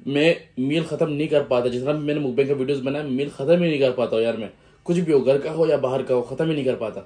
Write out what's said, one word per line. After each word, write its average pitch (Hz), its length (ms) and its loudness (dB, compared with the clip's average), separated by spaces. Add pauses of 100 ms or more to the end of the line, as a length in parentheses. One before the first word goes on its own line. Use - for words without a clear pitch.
मैं 147 420 2 (100)
meal 147 260 0
ख़त्म 156 240 -2
नहीं 151 200 -2
कर 147 140 4
पाता। 123 260 0
जितना 127 240 -2
भी 151 140 -2
मैंने 147 140 0
मुकबैंग 135 280 0
का 143 60 0
videos 135 280 -2
बनाया, 143 220 -4
meal 143 260 -2
ख़त्म 165 320 2
ही 165 80 2
नहीं 143 100 -2
कर 127 120 4
पाता 117 240 -2
हूँ 113 80 2
यार 113 120 0
मैं। 104 160 -10 (320)
कुछ 175 120 0
भी 170 160 0
हो, 202 80 6
घर 139 200 4
का 156 100 -6
हो 160 160 0
या 151 100 4
बाहर 127 260 -2
का 127 120 -2
हो, 123 80 2
ख़त्म 135 260 -4
ही 156 60 -2
नहीं 143 100 -4
कर 123 120 0
पाता। 101 300 -8